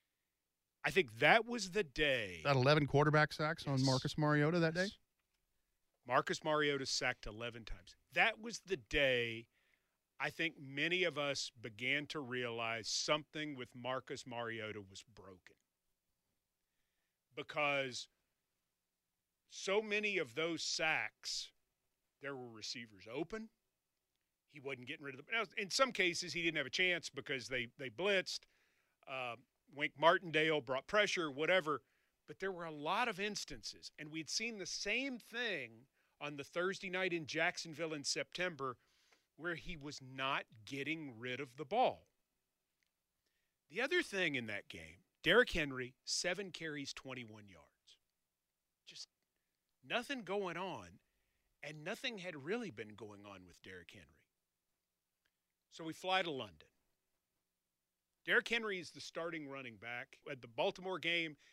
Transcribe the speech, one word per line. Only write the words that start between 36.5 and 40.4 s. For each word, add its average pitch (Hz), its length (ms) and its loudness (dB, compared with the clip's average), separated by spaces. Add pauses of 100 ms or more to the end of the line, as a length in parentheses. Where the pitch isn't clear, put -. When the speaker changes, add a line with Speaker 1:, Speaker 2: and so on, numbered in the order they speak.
Speaker 1:
night 185 220 0
in 160 140 -2
Jacksonville 160 640 0
in 147 100 -6
September 135 720 -2 (600)
where 165 180 -4
he 156 220 -8
was 143 260 -10
not 135 420 -2 (220)